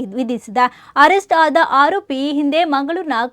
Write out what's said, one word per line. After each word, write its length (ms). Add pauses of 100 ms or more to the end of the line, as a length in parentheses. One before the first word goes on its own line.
ಇದ್-, 180
ವಿಧಿಸಿದೆ. 460 (380)
ಅರೆಸ್ಟ್ 380
ಆದ 140 (260)
ಆರೋಪಿ 440
ಈ 120
ಹಿಂದೆ 240 (120)
ಮಂಗಳೂರಿನ 440 (140)